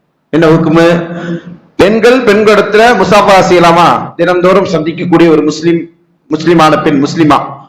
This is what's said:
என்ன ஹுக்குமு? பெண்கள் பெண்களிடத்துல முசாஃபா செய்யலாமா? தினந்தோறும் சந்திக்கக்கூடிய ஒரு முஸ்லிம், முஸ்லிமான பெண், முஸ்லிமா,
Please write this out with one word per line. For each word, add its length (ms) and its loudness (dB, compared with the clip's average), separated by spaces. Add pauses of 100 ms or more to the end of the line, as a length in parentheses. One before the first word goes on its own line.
(340)
என்ன 140 0
ஹுக்குமு? 400 2 (880)
பெண்கள் 480 2
பெண்களிடத்துல 600 0 (180)
முசாஃபா 340 2 (140)
செய்யலாமா? 380 2 (280)
தினந்தோறும் 580 0
சந்திக்கக்கூடிய 560 -2
ஒரு 200 2
முஸ்லிம், 320 -2 (480)
முஸ்லிமான 520 0
பெண், 220 -2
முஸ்லிமா, 340 0 (320)